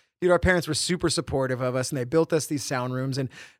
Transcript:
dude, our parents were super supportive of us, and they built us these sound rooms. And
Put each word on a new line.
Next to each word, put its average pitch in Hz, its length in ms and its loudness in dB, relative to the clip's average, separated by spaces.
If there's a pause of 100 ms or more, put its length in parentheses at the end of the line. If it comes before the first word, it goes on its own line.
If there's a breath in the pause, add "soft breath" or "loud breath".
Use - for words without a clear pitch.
(220 soft breath)
dude, 180 100 4
our 175 80 6
parents 180 300 2
were 147 40 -2
super 175 360 0
supportive 131 500 -2
of 127 160 0
us, 127 160 -2
and 147 60 -4
they 123 80 -2
built 160 260 2
us 156 140 2
these 147 180 -4
sound 127 300 -4
rooms. 131 240 -4
And 131 100 -2 (320 loud breath)